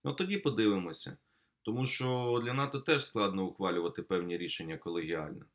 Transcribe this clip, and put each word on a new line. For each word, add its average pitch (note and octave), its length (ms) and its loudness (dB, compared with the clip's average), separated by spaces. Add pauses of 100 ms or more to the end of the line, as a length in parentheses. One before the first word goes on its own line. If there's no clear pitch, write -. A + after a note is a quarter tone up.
Ну, C#3 80 0
тоді G3 260 0
подивимося. G#2 760 2 (460)
Тому B2 240 0
що B2 580 2
для B2 100 0
нато C#3 260 0
теж C#3+ 260 2
складно F#2+ 400 2
ухвалювати F2 560 0
певні F2 360 0
рішення D#2+ 380 -6
колегіально. D#2+ 680 -4 (100)